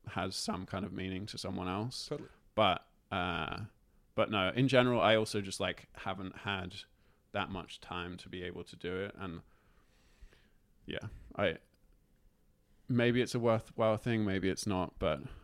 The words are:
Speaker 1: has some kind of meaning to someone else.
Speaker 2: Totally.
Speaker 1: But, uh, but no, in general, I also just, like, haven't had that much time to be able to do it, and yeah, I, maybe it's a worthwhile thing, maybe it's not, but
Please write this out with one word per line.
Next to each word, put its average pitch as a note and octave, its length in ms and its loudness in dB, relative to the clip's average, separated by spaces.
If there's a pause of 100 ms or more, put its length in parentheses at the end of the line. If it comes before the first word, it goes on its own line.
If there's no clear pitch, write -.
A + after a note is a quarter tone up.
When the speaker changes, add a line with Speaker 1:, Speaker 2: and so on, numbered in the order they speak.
Speaker 1:
has F#2+ 280 -2
some F#2 300 -4
kind G2 180 -4
of F#2+ 80 -6
meaning F#2+ 340 -4
to - 120 -10
someone F#2 300 -6
else. G#2+ 380 -4
Speaker 2:
Totally. D3 220 -8 (260)
Speaker 1:
But, G2 320 4 (240)
uh, F2+ 540 -2 (500)
but - 160 2
no, F#2+ 200 4
in C3 180 4
general, B2 320 6
I G#2+ 160 8
also G#2+ 240 0
just, G2 180 -6
like, F2+ 360 -4
haven't F#2+ 440 -8
had F#2 460 -4 (480)
that G2+ 180 -2
much F#2 300 -8
time F2+ 380 -6
to - 100 -18
be F2+ 160 -8
able F2+ 180 -8
to - 140 -16
do F2 200 -6
it, G2+ 200 -6
and F2+ 260 -8 (1400)
yeah, - 220 -6 (280)
I, E2+ 220 0 (1300)
maybe A#2+ 320 4
it's A2+ 140 0
a B2+ 60 0
worthwhile A2 560 4
thing, A2 280 2
maybe F#2+ 240 2
it's - 200 -2
not, F#2 320 0
but D2+ 200 2 (240)